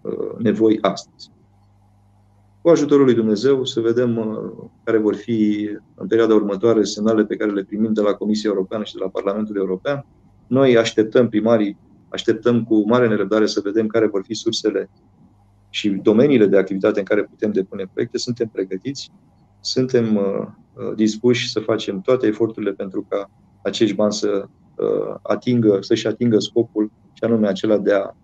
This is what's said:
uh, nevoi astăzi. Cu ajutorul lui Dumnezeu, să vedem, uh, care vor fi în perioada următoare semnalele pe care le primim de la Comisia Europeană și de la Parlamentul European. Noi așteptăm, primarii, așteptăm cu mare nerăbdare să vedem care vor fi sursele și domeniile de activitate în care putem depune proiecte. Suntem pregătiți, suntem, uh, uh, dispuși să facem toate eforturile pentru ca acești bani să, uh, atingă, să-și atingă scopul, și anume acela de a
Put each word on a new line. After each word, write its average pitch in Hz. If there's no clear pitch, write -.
uh, -
nevoi 110
astăzi. -
Cu 170
ajutorul 147
lui 127
Dumnezeu, 113
să -
vedem, 117
uh, 110
care 110
vor 104
fi 104
în -
perioada 113
următoare 101
semnalele 107
pe 107
care 107
le 98
primim 107
de 107
la 104
Comisia 104
Europeană 98
și -
de 98
la 95
Parlamentul 104
European. 98
Noi 131
așteptăm, 113
primarii, 107
așteptăm 113
cu 110
mare 120
nerăbdare 104
să -
vedem 107
care 110
vor 101
fi 113
sursele 104
și -
domeniile 110
de 95
activitate 98
în 98
care 101
putem -
depune 98
proiecte. 120
Suntem 120
pregătiți, 98
suntem, 117
uh, 101
uh, 104
dispuși 110
să 107
facem 104
toate 127
eforturile 107
pentru 98
ca 101
acești 101
bani 104
să, 101
uh, -
atingă, 107
să-și 110
atingă 113
scopul, 107
și -
anume 110
acela 101
de 101
a 98